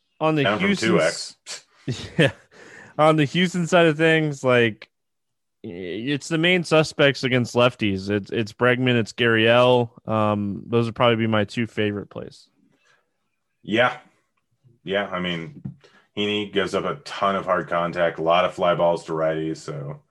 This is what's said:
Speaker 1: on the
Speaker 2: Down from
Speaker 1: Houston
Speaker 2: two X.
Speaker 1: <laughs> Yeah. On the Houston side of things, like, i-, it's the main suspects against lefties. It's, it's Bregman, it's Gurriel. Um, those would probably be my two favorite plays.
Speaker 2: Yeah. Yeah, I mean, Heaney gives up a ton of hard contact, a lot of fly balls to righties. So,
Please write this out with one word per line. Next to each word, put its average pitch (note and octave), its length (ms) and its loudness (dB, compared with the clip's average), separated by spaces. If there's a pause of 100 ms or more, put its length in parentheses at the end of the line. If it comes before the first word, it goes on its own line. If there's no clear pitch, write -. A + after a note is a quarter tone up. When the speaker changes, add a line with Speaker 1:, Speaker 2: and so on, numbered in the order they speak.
(200)
Speaker 1:
on D#3 160 0
the C#3+ 80 0
Speaker 2:
Down G#2 160 2
from F#2+ 80 0
Speaker 1:
Houston F3+ 220 0
Speaker 2:
two G2 120 4
X. - 340 -4 (500)
Speaker 1:
<laughs> - 320 -8
Yeah. D3 140 4 (640)
On D#3 180 4
the D3+ 100 2
Houston F3 420 -2
side E3+ 180 4
of D#3 120 2
things, D#3 460 0
like, A#2+ 460 2 (720)
i-, A2+ 40 -16
it's G2+ 600 -8
the D#3+ 120 -4
main F3 240 2
suspects D3+ 600 2
against B2 320 0
lefties. G#2 540 0
It's, G2+ 220 -2
it's A2 220 -4
Bregman, B2 460 2
it's A2 140 -4
Gurriel. A#2+ 800 4 (180)
Um, G#2 560 -2
those A#2 220 0
would A2 80 -8
probably A#2+ 220 4
be A2+ 100 0
my G#2+ 160 2
two A2+ 240 -4
favorite G#2 420 -4
plays. - 380 -16 (1120)
Speaker 2:
Yeah. A#2 360 0 (840)
Yeah, G2 240 -4
I F#2 120 -8
mean, E2 420 -8 (560)
Heaney G#2 340 -4
gives F#2+ 220 -2
up F#2 120 -2
a E2+ 100 -4 (100)
ton G2 300 -2
of F2 100 -4
hard F2 240 -2
contact, E2+ 480 -2
a D#2+ 60 -6
lot E2+ 220 4
of E2+ 100 -4
fly F2 180 0
balls E2+ 320 0
to E2+ 60 -10
righties. D#2+ 460 -4
So, D2 540 -14